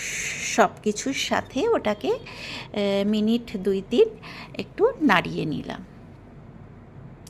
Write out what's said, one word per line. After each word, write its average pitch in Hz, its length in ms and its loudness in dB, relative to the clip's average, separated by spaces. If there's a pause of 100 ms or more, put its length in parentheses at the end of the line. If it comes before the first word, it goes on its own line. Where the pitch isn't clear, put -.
(440)
সব - 260 4 (140)
কিছুর 214 300 0
সাথে 254 560 0
ওটাকে, 220 400 2
আহ, 202 1000 -2
মিনিট 214 500 2
দুই 190 320 2
তিন 403 200 6 (440)
একটু - 380 0 (100)
নাড়িয়ে 175 440 4
নিলাম। - 400 -6 (1400)